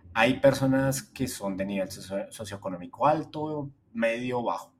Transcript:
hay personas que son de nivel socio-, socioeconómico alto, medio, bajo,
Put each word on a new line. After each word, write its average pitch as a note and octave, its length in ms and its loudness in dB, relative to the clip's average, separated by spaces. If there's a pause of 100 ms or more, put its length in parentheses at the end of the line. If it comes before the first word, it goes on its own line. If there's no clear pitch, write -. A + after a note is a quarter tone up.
(140)
hay B2 260 4
personas C3+ 640 4
que - 240 -4
son G2 300 -4
de G2 80 -2
nivel G2 260 -4
socio-, G2 400 -8
socioeconómico G2 760 -6
alto, D3+ 640 0 (240)
medio, A#2+ 500 0
bajo, F2 360 -6